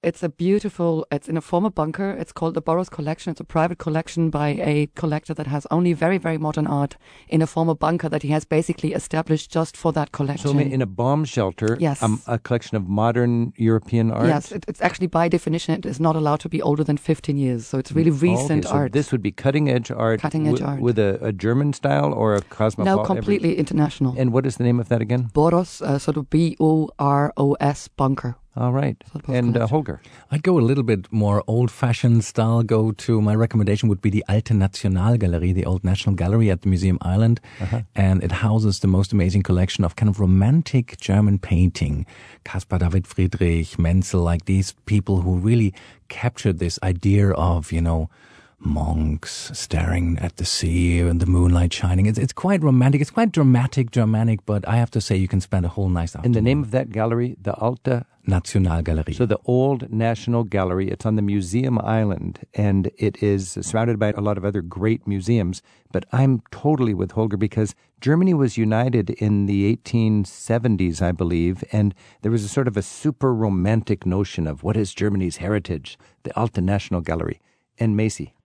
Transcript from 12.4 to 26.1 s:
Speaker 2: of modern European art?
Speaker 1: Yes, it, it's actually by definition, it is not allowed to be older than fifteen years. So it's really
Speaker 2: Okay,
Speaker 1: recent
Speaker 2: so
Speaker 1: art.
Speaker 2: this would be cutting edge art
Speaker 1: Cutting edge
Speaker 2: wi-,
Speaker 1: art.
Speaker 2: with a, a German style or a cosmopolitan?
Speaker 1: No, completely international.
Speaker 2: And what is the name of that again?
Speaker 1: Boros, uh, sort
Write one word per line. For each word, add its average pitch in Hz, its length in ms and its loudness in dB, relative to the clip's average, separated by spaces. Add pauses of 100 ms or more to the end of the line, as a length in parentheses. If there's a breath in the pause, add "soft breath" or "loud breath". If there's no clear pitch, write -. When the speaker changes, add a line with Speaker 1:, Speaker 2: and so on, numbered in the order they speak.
Speaker 2:
of 98 100 -2
modern 117 680 0
European 113 560 2
art? 113 160 2
Speaker 1:
Yes, 160 240 -2
it, 202 160 -10
it's - 120 -8
actually 180 280 -2
by 170 200 0
definition, 165 460 -2
it 175 120 -8
is 127 120 -8
not 160 160 2
allowed 151 260 0
to - 80 -10
be 156 140 -4
older 147 220 0
than 147 140 0
fifteen - 380 -4
years. 127 300 -2
So - 100 -6
it's 131 140 -6
really 156 220 4
Speaker 2:
Okay, 147 160 2
Speaker 1:
recent 147 380 0
Speaker 2:
so - 40 -6
Speaker 1:
art. 139 220 0
Speaker 2:
this 147 180 0
would 120 120 -2
be 101 100 -2
cutting 143 360 0
edge 123 220 -2
art 113 300 0
Speaker 1:
Cutting 143 260 -2
edge 117 140 0
Speaker 2:
wi-, 139 140 -4
Speaker 1:
art. 135 80 -8
Speaker 2:
with 117 180 0
a, 101 200 2
a 110 120 -4
German 120 400 0
style 143 400 0
or 110 240 2
a 98 60 0
cosmopolitan? 110 600 0
Speaker 1:
No, - 20 -2
completely 190 540 -2
international. 147 580 0
Speaker 2:
And 127 160 0
what 127 140 2
is 127 120 -4
the - 40 -2
name 120 160 2
of 113 100 -4
that 117 140 0
again? 120 320 -2
Speaker 1:
Boros, 170 480 2
uh, 143 160 -2
sort 147 180 -2